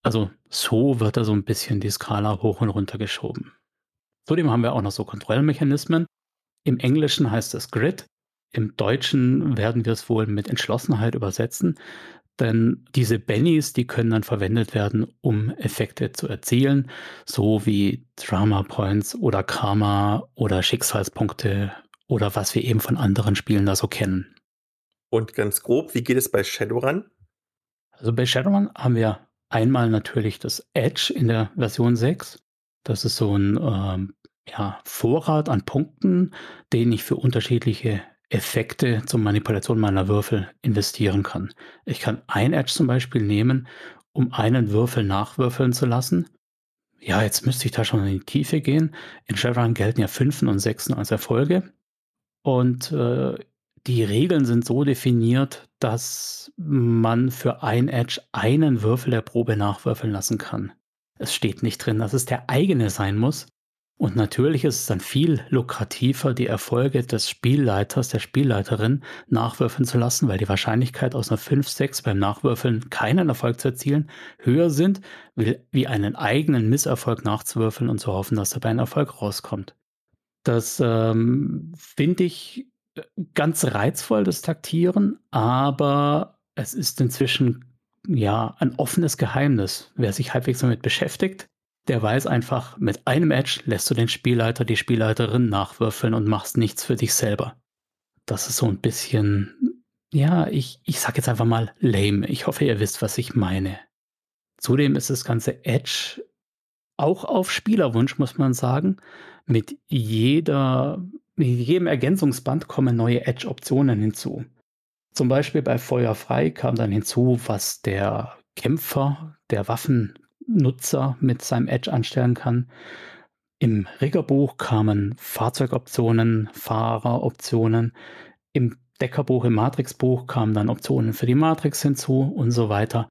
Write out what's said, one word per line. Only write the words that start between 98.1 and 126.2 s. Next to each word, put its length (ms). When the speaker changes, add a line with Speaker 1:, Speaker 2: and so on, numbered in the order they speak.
Speaker 1:
Das 220
ist 100
so 100
ein 120
bisschen, 1040
ja, 340
ich, 360
ich 160
sag 180
jetzt 100
einfach 180
mal 340
lame. 480
Ich 200
hoffe, 180
ihr 140
wisst, 220
was 160
ich 160
meine. 460
Zudem 380
ist 140
das 160
ganze 400
Edge 560
auch 280
auf 260
Spielerwunsch, 680
muss 180
man 160
sagen, 440
mit 280
jeder, 1160
mit 120
jedem 400
Ergänzungsband 800
kommen 280
neue 300
Edge-Optionen 720
hinzu. 460
Zum 140
Beispiel 360
bei 160
Feuer 340
frei 380
kam 240
dann 160
hinzu, 560
was 340
der 560
Kämpfer, 800
der 180
Waffennutzer 1500
mit 220
seinem 260
Edge 240
anstellen 440
kann. 340
Im 300
Riggerbuch 580
kamen 600
Fahrzeugoptionen, 1400